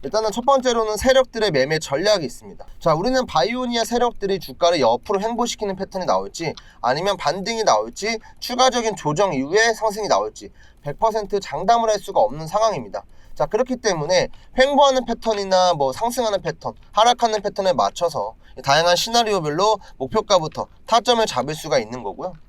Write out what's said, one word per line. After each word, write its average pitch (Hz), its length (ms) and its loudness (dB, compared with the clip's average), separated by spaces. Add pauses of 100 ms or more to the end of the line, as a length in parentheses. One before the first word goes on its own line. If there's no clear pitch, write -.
일단은 240 280 0
첫 240 140 -6
번째로는 233 520 2
세력들의 240 540 2
매매 147 260 2
전략이 170 480 0
있습니다. 101 400 -14 (140)
자, 160 160 2
우리는 254 320 0
바이오니아 233 560 0
세력들이 226 560 -2
주가를 170 420 0
옆으로 123 400 0
횡보시키는 226 540 -4
패턴이 190 320 -8
나올지, 101 480 -4 (260)
아니면 175 360 0
반등이 202 460 -4
나올지, 139 540 0 (220)
추가적인 247 560 0
조정 160 400 0
이후에 202 400 2
상승이 214 320 -4
나올지 104 420 -2 (320)
백 143 180 -10
퍼센트 208 400 -2
장담을 220 500 0
할 208 100 0
수가 196 200 -4
없는 147 280 -2
상황입니다. 156 580 -2 (300)
자, 151 100 0
그렇기 247 320 -2
때문에 170 520 0 (280)
횡보하는 269 480 4
패턴이나 196 720 2
뭐 135 180 0
상승하는 220 480 -2
패턴, 156 320 -8 (180)
하락하는 226 520 2
패턴에 196 300 0
맞춰서 117 600 -2 (300)
다양한 165 320 4
시나리오별로 202 840 0 (180)
목표가부터 151 680 0 (200)
타점을 226 400 2
잡을 127 260 -4
수가 151 240 -2
있는 120 240 -4
거고요. 107 320 -10 (160)